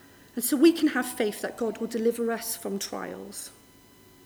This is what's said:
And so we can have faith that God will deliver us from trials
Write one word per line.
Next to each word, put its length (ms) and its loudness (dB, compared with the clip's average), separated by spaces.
And 80 -4
so 140 2
we 140 10
can 180 2
have 160 0
faith 360 -2
that 140 -6
God 220 -2
will 100 -6
deliver 440 0
us 260 -4
from 220 -4
trials 720 -10